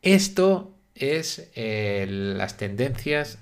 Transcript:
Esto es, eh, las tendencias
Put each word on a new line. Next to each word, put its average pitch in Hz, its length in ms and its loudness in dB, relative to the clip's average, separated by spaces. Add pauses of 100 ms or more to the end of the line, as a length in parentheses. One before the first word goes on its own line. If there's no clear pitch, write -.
Esto 190 760 4 (180)
es, 160 600 -4
eh, 107 540 -2
las 98 480 -4
tendencias 131 840 -4